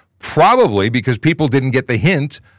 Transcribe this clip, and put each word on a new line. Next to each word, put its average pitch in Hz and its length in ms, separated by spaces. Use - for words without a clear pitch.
Probably 156 680
because 120 280
people 151 300
didn't 131 240
get 127 160
the 120 100
hint 147 440